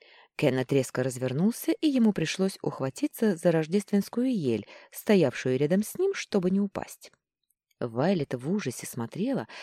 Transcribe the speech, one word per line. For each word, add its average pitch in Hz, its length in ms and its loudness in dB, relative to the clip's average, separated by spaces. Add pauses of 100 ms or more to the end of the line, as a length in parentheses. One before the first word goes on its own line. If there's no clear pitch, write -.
(360)
Кеннет 131 360 2
резко 127 320 2
развернулся, 131 680 -2
и - 140 -2
ему 247 260 4
пришлось 190 500 -2
ухватиться 190 760 -2
за 170 160 4
рождественскую 202 840 0
ель, 120 300 0 (240)
стоявшую 135 640 2
рядом 160 280 2
с - 120 -12
ним, 381 180 0
чтобы 185 360 0
не 196 100 2
упасть. - 520 -6 (760)
Вайлет 143 460 0
в 127 160 -6
ужасе 185 360 -4
смотрела, 151 600 -4 (140)